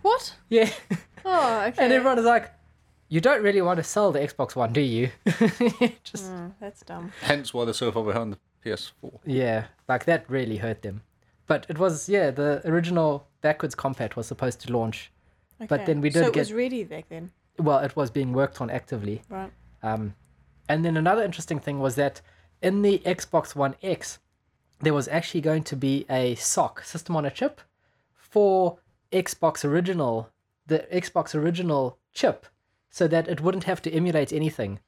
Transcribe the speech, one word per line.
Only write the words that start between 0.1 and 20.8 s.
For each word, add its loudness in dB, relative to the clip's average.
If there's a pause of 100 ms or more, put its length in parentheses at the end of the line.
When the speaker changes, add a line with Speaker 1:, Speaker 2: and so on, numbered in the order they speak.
Speaker 2:
Yeah. 6 (200)
<laughs> -2 (280)
Speaker 1:
Oh, 2
okay. 0
Speaker 2:
And 6
everyone 4
is 2
like, 4 (580)
"You 2
don't 4
really 4
want 2
to -2
sell 2
the 0
Xbox -2
One, 2
do 2
you?" 0
<laughs> -14 (760)
Just -12
Speaker 1:
Mm, -12
that's -14
dumb. -14 (100)
Speaker 3:
Hence -2
why -2
they're -2
so -2
far -2
behind -2
the -12 (240)
P -8
S -8 (100)
four. -18
Speaker 2:
Yeah, 0 (240)
like, 0
that 0
really -4
hurt -6
them. -10 (460)
But 0
it -8
was, 0
yeah, 2
the 0
original 2 (140)
backwards 0
compat -4
was -6
supposed -4
to -8
launch. -2 (480)
But -6
Speaker 1:
Okay. 0
Speaker 2:
then 2
we 2
did 4
Speaker 1:
So 6
it 2
Speaker 2:
get 2
Speaker 1:
was -4
ready -2
back -12
then? -14 (260)
Speaker 2:
Well, 4
it -2
was -2
being -2
worked 0
on -4
actively. -6
Speaker 1:
Right. -12 (300)
Speaker 2:
Um, -4 (560)
and 0